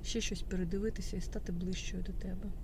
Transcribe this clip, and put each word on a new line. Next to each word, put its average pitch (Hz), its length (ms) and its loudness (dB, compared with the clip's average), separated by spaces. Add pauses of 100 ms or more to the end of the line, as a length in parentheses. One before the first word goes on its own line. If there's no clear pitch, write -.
ще - 180 0
щось 196 200 0
передивитися 185 760 2
і 175 40 0
стати - 300 -2
ближчою 180 520 0
до 185 80 -2
Тебе 190 380 0 (140)